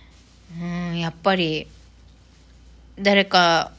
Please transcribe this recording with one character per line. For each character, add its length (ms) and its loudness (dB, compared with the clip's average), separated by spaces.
う 40 -10
ん、 360 -6
や 100 -4
っ 120 -8
ぱ 140 2
り、 320 -4
誰 260 2
か 540 2